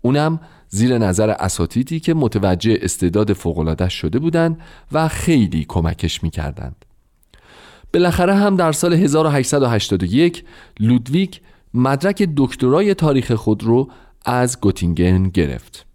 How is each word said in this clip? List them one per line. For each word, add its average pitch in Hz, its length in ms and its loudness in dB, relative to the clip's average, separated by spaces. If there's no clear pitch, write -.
اونم 151 380 0
زیر 120 300 0
نظر 107 320 2
اساتیدی 110 720 -4
که 165 140 0
متوجه 107 680 0
استعداد 95 500 0
فوق‌العاده‌اش 82 640 -2
شده 82 240 -4
بودن 165 400 0
و 160 160 0
خیلی 104 600 0
کمکش 82 540 -4
می‌کردند. 73 640 -8
بالاخره 175 400 2
هم 202 220 2
در 165 160 2
سال 175 200 0
هزار 156 340 2
و 151 40 2
هشتصد 143 320 0
و 123 60 2
هشتاد 101 340 0
و 92 40 -2
یک 160 380 0
لودویگ 123 540 0
مدرک 143 600 0
دکترای 139 580 2
تاریخ 139 380 0
خود 107 320 -2
رو 117 240 2
از 123 360 -2
گوتینگن 90 640 2
گرفت. 80 720 -4